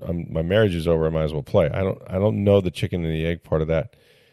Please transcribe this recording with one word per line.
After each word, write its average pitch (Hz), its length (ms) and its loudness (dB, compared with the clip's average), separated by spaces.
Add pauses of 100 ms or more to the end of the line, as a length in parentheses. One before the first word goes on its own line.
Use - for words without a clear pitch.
I'm, 85 300 -8
my 82 100 -2
marriage 95 320 2
is 82 140 -2
over, 80 180 2
I 80 40 0
might 80 120 0
as 76 100 -2
well 73 120 -6
play." 78 260 2
I 95 140 -2
don't, - 240 -4
I 92 100 -4
don't 104 240 0
know 101 180 6
the 90 120 -2
chicken - 320 -4
and 80 100 -2
the 80 100 -2
egg 85 200 -4
part 78 180 0
of 78 60 -2
that, 80 260 -2 (380)